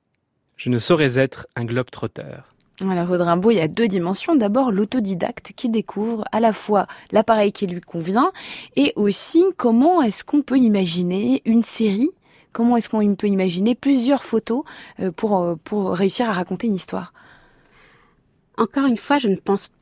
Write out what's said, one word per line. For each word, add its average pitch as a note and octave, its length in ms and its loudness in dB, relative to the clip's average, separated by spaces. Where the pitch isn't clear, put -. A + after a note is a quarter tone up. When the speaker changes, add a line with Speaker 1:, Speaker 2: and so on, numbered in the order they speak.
Speaker 1:
Je - 140 -8
ne B2 100 2
saurais C#3 380 2
être C3+ 300 0
un A#2+ 80 -6
globe-trotteur. - 840 -8
Speaker 2:
Alors, F3+ 300 -2
Audrey F3 160 0
Rimbaud, F3+ 240 4
il A3+ 60 4
y E3 40 2
a D#3+ 60 0
deux A3+ 200 0
dimensions. F#3+ 480 -2
D'abord, A#3+ 360 2
l'autodidacte G3 840 -4
qui - 140 -4
découvre A3 640 -4
à G#3+ 80 0
la A3+ 120 4
fois G3+ 360 0
l'appareil G#3+ 400 2
qui G3+ 160 -6
lui F3 120 -6
convient F#3+ 520 -2
et C#4 200 2
aussi G#3 500 2
comment C4+ 460 4
est-ce A3 220 0
qu'on D4 180 0
peut C4+ 160 0
imaginer G3 880 0
une A3+ 160 4
série, A3 480 0
comment A#3+ 260 2
est-ce A3+ 120 -2
qu'on G#3 260 2
peut G#3 120 -2
imaginer F#3+ 480 0
plusieurs C4+ 480 2
photos, A#3 400 -2
euh, F#3 120 -4
pour, G3+ 280 0
euh, F3 240 -2
pour G3 280 -2
réussir G3 360 0
à A3 60 -2
raconter F3+ 340 -4
une G#3 80 0
histoire. F#3 380 -8
Speaker 3:
Encore C4+ 300 0
une A#3 100 2
fois, C#4+ 220 0
je B3 80 -2
ne G3 80 2
pense - 340 -2